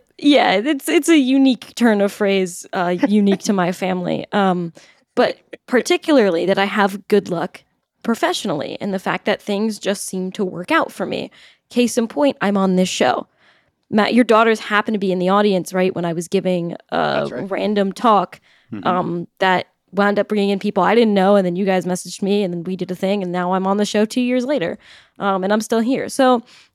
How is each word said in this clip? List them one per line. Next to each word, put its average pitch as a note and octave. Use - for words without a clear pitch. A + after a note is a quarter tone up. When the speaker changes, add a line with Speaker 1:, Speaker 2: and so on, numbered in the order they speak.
Speaker 1:
yeah, B3
it's, C4+
it's D#4+
a E4
unique C4+
turn A3+
of G3+
phrase, G3
uh, F3+
unique G3+
to -
my F#3
family. F3+
Um, F3+
but -
particularly A#3
that F#3+
I G3
have G3+
good G3+
luck E3+
professionally A3+
in G3+
the F#3+
fact F#3
that -
things G#3
just -
seem F#3
to G3+
work F3+
out D#4
for -
me. -
Case A#3+
in A#3
point, C#4+
I'm G3+
on F#3+
this F#3
show. -
Matt, A3
your A#3+
daughters A3
happened G#3+
to G3
be F#3+
in F3+
the F3+
audience, F#3+
right, F#3
when F3
I E3+
was D#3+
giving F3+
a -
Speaker 2:
That's C#3+
right. G#3+
Speaker 1:
random G3
talk, G3+
Speaker 2:
Mm-hmm. G2+
Speaker 1:
um, F3
that F#3
wound G3+
up G3+
bringing G3+
in G3+
people G3+
I F#3
didn't A3+
know, G3
and G3
then F3+
you G3
guys F#3
messaged F3+
me, G3+
and F3+
then E3+
we F#3
did F3+
a F3+
thing, G3
and F3
now F3+
I'm F#3+
on G3
the G#3
show G#3
two B3
years B3
later, A#3+
um, F#3+
and G3
I'm A3
still A3+
here. A3
So B3+